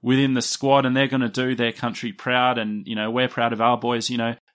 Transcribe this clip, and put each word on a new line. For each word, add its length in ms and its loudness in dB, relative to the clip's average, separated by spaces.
within 320 4
the 80 2
squad, 420 2
and 100 0
they're 120 2
gonna 220 0
do 260 -2
their 160 0
country 420 -6
proud, 460 0
and, 260 -6
you 100 -6
know, 140 -2
we're 180 0
proud 260 0
of 80 -4
our 160 4
boys," 320 -2
you 80 -4
know. 180 -2